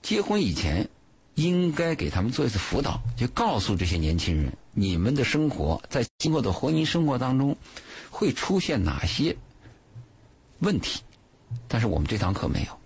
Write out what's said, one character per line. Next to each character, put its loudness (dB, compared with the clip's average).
结 0
婚 2
以 2
前 0
应 2
该 0
给 -2
他 0
们 2
做 0
一 2
次 -2
辅 -2
导， -2
就 0
告 2
诉 0
这 0
些 0
年 2
轻 0
人， 0
你 2
们 2
的 2
生 2
活， 0
在 0
今 0
后 2
的 2
婚 0
姻 2
生 2
活 2
当 2
中 2
会 0
出 0
现 0
哪 -2
些 0
问 2
题。 -6
但 0
是 2
我 2
们 2
这 0
堂 0
课 -2
没 0
有 -12